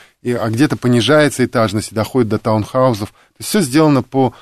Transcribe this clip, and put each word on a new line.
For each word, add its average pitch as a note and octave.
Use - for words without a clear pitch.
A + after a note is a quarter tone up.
и, B2
а A2+
где-то A#2
понижается B2+
этажность A2
и G2+
доходит A2
до G#2+
таунхаусов. A2
То -
есть -
всё G#3
сделано C#3+
по C3